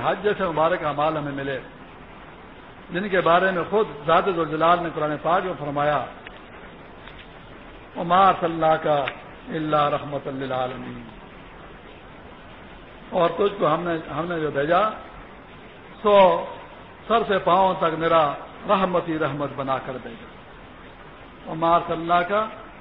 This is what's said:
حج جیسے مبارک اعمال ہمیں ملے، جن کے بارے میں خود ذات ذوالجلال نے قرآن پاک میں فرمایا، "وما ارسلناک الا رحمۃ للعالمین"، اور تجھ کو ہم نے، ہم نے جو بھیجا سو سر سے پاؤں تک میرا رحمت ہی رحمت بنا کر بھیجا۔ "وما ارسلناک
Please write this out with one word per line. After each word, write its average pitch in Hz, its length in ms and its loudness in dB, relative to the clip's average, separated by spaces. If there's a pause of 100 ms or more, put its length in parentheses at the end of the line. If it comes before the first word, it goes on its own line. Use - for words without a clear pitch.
حج 170 180 0
جیسے 202 220 0
مبارک 165 400 0
اعمال 151 320 0
ہمیں 147 160 -6
ملے، 135 260 -6 (1300)
جن 190 180 -4
کے 185 120 2
بارے 175 300 4
میں 175 200 -2
خود 214 160 2 (200)
ذات 170 180 4 (100)
ذوالجلال 165 480 2
نے 170 120 -4
قرآن 151 280 -2
پاک 180 220 0
میں 185 140 -4
فرمایا، 143 460 0 (1900)
"وما 185 320 4
ارسلناک 165 580 2 (640)
الا 151 420 0
رحمۃ 139 360 -4
للعالمین"، 127 760 -6 (2000)
اور 170 180 4
تجھ 196 320 -2
کو 156 140 4
ہم 165 80 0
نے، 165 300 -4
ہم 151 160 -4
نے 170 120 -4
جو 151 100 -2
بھیجا 170 400 2 (1120)
سو 196 420 8 (640)
سر 220 100 4 (100)
سے 196 100 2
پاؤں 185 400 4
تک 160 200 0
میرا 160 340 4 (360)
رحمت 185 400 2
ہی 160 100 -2
رحمت 143 380 -2
بنا 131 300 -2
کر 131 160 -8
بھیجا۔ 113 240 -16 (1200)
"وما 165 260 2
ارسلناک 175 560 0 (480)